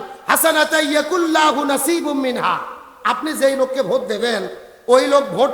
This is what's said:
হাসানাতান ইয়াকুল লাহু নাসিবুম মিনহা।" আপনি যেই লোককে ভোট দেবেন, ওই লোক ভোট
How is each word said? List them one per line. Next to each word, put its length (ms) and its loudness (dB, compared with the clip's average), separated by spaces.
হাসানাতান 640 2
ইয়াকুল 400 0
লাহু 340 2
নাসিবুম 560 -2
মিনহা।" 380 -2
আপনি 280 -2
যেই 240 2
লোককে 260 -2
ভোট 180 0
দেবেন, 480 -4
ওই 180 6
লোক 160 4
ভোট 320 0